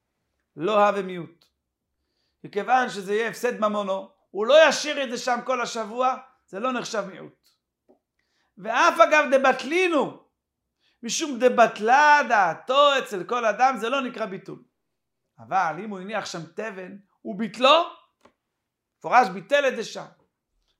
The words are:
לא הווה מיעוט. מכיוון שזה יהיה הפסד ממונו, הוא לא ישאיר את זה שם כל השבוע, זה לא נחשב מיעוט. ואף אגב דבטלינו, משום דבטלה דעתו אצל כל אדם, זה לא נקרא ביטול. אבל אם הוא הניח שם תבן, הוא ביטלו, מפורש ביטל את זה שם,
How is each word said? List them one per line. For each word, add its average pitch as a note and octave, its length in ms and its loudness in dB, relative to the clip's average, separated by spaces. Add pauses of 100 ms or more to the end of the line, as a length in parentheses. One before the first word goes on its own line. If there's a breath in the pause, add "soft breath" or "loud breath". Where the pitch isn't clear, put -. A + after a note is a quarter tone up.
(560)
לא G3+ 300 2
הווה G3 160 0
מיעוט. F3+ 420 -12 (1000)
מכיוון G#3+ 440 0
שזה G3 260 -6
יהיה A3+ 140 -2
הפסד G#3 320 -6
ממונו, G3+ 500 -4 (200)
הוא G#3 160 -4
לא D4+ 220 8
ישאיר C#4+ 360 -4
את A#3 60 -8
זה A#3+ 80 -8
שם B3 260 -2
כל B3+ 160 -4
השבוע, A#3+ 560 -4 (300)
זה F#3 140 -12
לא B3+ 120 -4
נחשב G#3 340 -6
מיעוט. D#3 320 -18 (1200)
ואף D4+ 420 2
אגב D4+ 320 4
דבטלינו, C4+ 920 0 (760)
משום C4+ 360 -6
דבטלה A#3+ 880 4
דעתו A#3+ 720 2
אצל G3 260 -8
כל A#3 200 -4
אדם, B3 320 2
זה A3 120 -6
לא C4+ 120 -2
נקרא A3+ 260 -8
ביטול. E3+ 360 -14 (760)
אבל D#3 460 -2
אם A3 60 -12
הוא G3 80 -10
הניח G3 280 -8
שם E3 280 -12
תבן, G3 420 -12 (260)
הוא A3 160 -10
ביטלו, C4 520 2 (1080)
מפורש G#3+ 300 4
ביטל A3+ 400 0
את A3 80 -4
זה G#3+ 80 -6
שם, - 220 -14 (720)